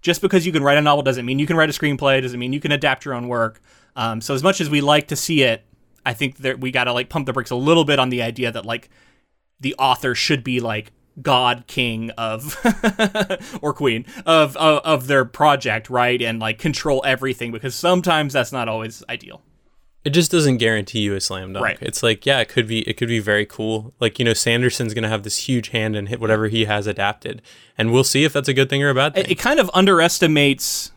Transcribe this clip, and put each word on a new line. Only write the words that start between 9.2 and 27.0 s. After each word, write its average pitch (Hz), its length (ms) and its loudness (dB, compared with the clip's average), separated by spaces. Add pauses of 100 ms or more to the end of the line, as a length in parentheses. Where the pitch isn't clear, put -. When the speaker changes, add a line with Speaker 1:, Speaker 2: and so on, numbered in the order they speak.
Speaker 1:
the 131 160 -6
author 131 400 2
should 131 300 -2
be, 123 160 -2
like, 107 320 -6 (280)
god 123 460 0
king 117 460 -4
of, 113 440 -8 (1000)
<laughs> - 20 -10
or 147 140 -4
queen 117 320 -2 (180)
of, 156 320 4
of, 151 280 2
of 143 220 0
their 135 200 4
project, 127 640 2
right? 123 320 2
And, 113 180 -4
like, 110 180 -4
control 139 460 0
everything, 131 480 -2
because 123 220 -8
sometimes 170 580 0
that's 135 200 -2
not 123 160 -4
always 113 400 -8
ideal. - 340 -12 (600)
Speaker 2:
It 147 80 -2
just 160 200 4
doesn't 147 260 4
guarantee 113 440 0
you 101 140 0
a 95 60 -6
slam 95 320 -8
dunk. 98 120 -6
Speaker 1:
Right. 98 180 -2
Speaker 2:
It's - 200 -6
like, 110 220 0
yeah, 139 160 2
it 110 80 -2
could 117 180 0
be, 113 220 -2
it - 80 -4
could 120 120 -4
be 117 100 0
very 104 260 2
cool. 110 560 -6
Like, 113 180 -2
you 127 60 2
know, 117 80 4
Sanderson's 120 600 0
gonna 110 160 -2
have 107 140 -4
this - 240 -6
huge 120 200 0
hand 110 260 -2
and 101 140 -6
hit 117 120 -6
whatever 110 280 2
he 110 160 0
has 104 220 -2
adapted. 104 560 -6 (340)